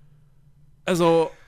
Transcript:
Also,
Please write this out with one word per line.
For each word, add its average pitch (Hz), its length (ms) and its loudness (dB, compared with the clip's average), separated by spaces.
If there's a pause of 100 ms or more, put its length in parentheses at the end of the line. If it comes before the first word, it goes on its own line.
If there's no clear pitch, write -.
(840)
Also, 165 460 0 (160)